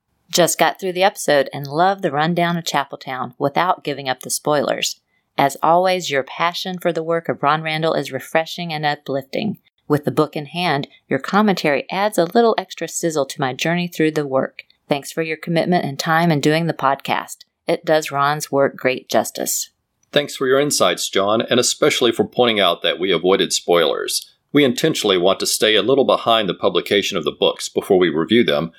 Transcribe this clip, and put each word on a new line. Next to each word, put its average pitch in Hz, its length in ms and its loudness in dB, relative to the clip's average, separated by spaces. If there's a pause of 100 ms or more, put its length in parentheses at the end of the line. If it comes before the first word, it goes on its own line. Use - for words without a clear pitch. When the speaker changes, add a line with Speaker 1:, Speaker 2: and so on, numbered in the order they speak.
(300)
Speaker 1:
Just 165 280 2
got 165 220 0
through 185 140 -6
the 180 100 0
episode 147 500 2
and 139 140 -10
love 185 340 0
the 175 100 -2
rundown 170 460 0
of 165 60 -6
Chapeltown 127 720 -6
without 165 460 -2
giving 139 260 -6
up 131 120 -4
the 127 100 -10
spoilers. - 680 -2 (380)
As 139 240 0
always, 175 480 2
your 135 140 0
passion 175 560 -6
for 175 120 0
the 160 120 -4
work 165 260 -4
of - 140 -4
Ron 151 180 0
Randall 160 320 -2
is 135 180 -4
refreshing 160 600 -4
and 151 100 -6
uplifting. 147 760 -4 (280)
With 147 180 0
the - 60 0
book 147 240 0
in 147 120 -8
hand, 160 400 -4 (200)
your 131 120 -2
commentary 175 720 0
adds 202 260 -2
a 170 80 2
little 226 320 2
extra 180 300 -8
sizzle 156 400 -2
to - 140 -8
my 131 120 -2
journey 175 340 -2
through 156 240 0
the 151 140 -2
work. 131 380 -2 (260)
Thanks 139 220 -4
for 165 100 -6
your 160 160 -4
commitment 170 480 0
and 139 140 -6
time 165 320 2
in 147 80 2
doing 156 260 2
the 160 80 -2
podcast. - 720 -4 (220)
It 170 180 -2
does 156 260 2
Ron's 143 400 -2
work 139 240 0
great - 340 -4
justice. - 600 -2 (420)
Speaker 2:
Thanks 143 240 -2
for 135 120 -2
your 131 120 4
insights, 120 500 0
John, 101 320 2
and 117 180 0
especially 127 520 2
for 107 140 0
pointing 113 340 2
out 87 220 2
that - 180 -2
we 92 120 0
avoided 90 420 2
spoilers. 76 800 0 (220)
We 147 100 6
intentionally 120 540 2
want 92 220 2
to 98 80 -4
stay 107 280 2
a 98 60 4
little 117 240 2
behind 107 420 2
the 85 60 -2
publication 95 640 0
of 78 80 -4
the 71 60 0
books - 360 -2
before 98 300 2
we 90 120 4
review 80 340 2
them, 76 360 0